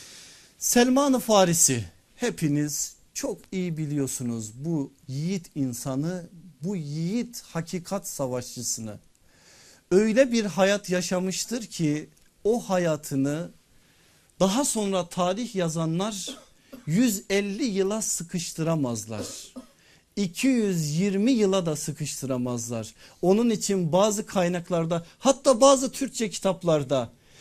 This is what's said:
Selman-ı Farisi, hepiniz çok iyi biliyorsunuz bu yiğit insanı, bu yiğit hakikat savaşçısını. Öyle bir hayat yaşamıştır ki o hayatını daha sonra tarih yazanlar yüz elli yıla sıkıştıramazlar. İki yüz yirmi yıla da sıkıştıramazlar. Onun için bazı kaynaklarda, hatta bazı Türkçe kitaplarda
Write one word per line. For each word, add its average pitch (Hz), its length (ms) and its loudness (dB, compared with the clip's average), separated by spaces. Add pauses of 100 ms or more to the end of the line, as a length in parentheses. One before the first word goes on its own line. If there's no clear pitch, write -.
(580)
Selman-ı 254 600 4
Farisi, 170 680 4 (320)
hepiniz 147 800 -2 (180)
çok 226 240 -6 (140)
iyi 180 240 -4
biliyorsunuz 127 760 -4 (120)
bu 156 280 -2 (160)
yiğit 165 460 -4
insanı, 143 720 -4 (360)
bu 196 140 -4
yiğit 170 680 -4
hakikat 180 680 -8
savaşçısını. 120 880 -6 (920)
Öyle 220 420 4
bir 233 120 2
hayat 196 460 2
yaşamıştır 185 760 -4
ki 151 420 -2 (360)
o 226 160 2
hayatını 156 880 -2 (920)
daha 196 240 4
sonra 196 440 0
tarih 190 460 -2
yazanlar 175 840 -2 (480)
yüz 202 440 2
elli 202 340 0
yıla 196 380 0
sıkıştıramazlar. 151 1200 -4 (920)
İki 202 300 -2
yüz 196 440 2
yirmi 196 420 2
yıla 196 340 2
da 156 100 0
sıkıştıramazlar. 123 1200 -4 (280)
Onun 214 280 4
için 190 420 0
bazı 202 340 2
kaynaklarda, 170 800 -2 (120)
hatta 269 420 4
bazı 269 320 6
Türkçe 226 380 -4
kitaplarda 151 800 0 (300)